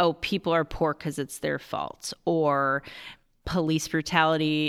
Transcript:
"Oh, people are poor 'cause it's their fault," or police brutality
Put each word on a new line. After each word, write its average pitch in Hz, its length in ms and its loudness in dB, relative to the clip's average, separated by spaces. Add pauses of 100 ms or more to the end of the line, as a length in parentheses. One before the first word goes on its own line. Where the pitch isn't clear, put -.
"Oh, 170 140 4
people - 380 -2
are 165 120 4
poor 151 300 0
'cause 147 240 -8
it's 139 200 -6
their 147 220 -4
fault," - 520 -8 (120)
or 139 580 2 (640)
police 160 420 0
brutality 156 800 2